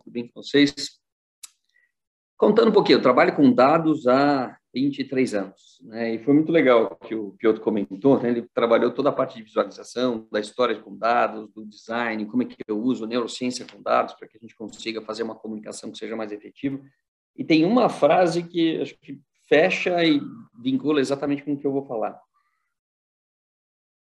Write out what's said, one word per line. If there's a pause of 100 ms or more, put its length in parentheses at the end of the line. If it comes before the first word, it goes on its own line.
Tudo
bem
com
vocês? (1400)
Contando
um
pouquinho,
eu
trabalho
com
dados
há (160)
vinte
e
três
anos,
né?
E
foi
muito
legal
o
que
o
Piotr
comentou,
né?
Ele
trabalhou
toda
a
parte
de
visualização,
da
história
com
dados,
do
design,
como
é
que (100)
eu
uso
a
neurociência
com
dados
para
que
a
gente
consiga
fazer
uma
comunicação
que
seja
mais
efetiva. (520)
E
tem
uma
frase
que
acho
que (260)
fecha
e (400)
vincula
exatamente
com
o
que
eu
vou
falar. (1800)